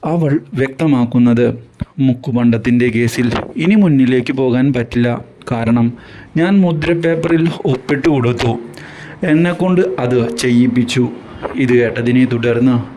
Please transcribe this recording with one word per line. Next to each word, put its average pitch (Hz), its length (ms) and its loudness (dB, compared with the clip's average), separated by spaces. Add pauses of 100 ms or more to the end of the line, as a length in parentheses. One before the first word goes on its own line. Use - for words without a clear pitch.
അവൾ 165 340 0 (140)
വ്യക്തമാക്കുന്നത്. 120 1000 2 (440)
"മുക്കുപണ്ടത്തിൻ്റെ 120 880 0
കേസിൽ 117 440 0 (240)
ഇനി 175 180 2
മുന്നിലേക്ക് 135 580 2
പോകാൻ 131 400 0
പറ്റില്ല, 120 520 -2 (260)
കാരണം 117 420 0 (440)
ഞാൻ 190 240 2
മുദ്ര 165 320 0
പേപ്പറിൽ 165 560 0 (160)
ഒപ്പിട്ട് 143 440 -2
കൊടുത്തു, 120 500 0 (680)
എന്നെക്കൊണ്ട് 175 540 0 (180)
അത് 123 380 0
ചെയ്യിപ്പിച്ചു." 123 720 0 (460)
ഇത് 127 180 0
കേട്ടതിനെ 120 520 2
തുടർന്ന് 120 580 0 (140)